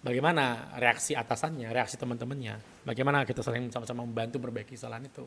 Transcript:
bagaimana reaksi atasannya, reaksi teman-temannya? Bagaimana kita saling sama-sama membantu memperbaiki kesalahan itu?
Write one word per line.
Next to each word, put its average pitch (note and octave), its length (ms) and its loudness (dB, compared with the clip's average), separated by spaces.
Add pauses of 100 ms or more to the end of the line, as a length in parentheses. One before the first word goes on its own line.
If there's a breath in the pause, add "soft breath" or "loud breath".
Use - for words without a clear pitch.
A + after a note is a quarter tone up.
bagaimana C3 720 4
reaksi A#2+ 400 4
atasannya, A#2+ 560 -2
reaksi A#2+ 240 0
teman-temannya? A#2+ 880 -6
Bagaimana C3 400 4
kita B2 160 -2
saling A#2+ 320 -2
sama-sama A#2+ 320 -4
membantu A#2 320 -4
memperbaiki A#2+ 400 -6
kesalahan A#2 320 -10
itu? C3 180 -14